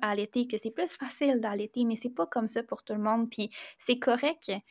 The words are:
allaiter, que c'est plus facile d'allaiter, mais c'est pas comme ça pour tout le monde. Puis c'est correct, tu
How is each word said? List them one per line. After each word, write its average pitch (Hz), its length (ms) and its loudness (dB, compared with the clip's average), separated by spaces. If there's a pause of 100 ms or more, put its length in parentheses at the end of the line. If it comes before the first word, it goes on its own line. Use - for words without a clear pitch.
allaiter, 208 460 0
que 220 100 -2
c'est 220 140 -4
plus 339 200 -2
facile 262 480 0
d'allaiter, 214 460 0
mais 220 100 2
c'est 247 180 -4
pas 339 120 2
comme 226 220 -2
ça 233 160 -2
pour - 200 -8
tout 214 100 -6
le 214 80 -2
monde. 226 280 2
Puis 220 220 -4 (260)
c'est 247 220 2
correct, 269 480 2
tu 196 60 -2 (180)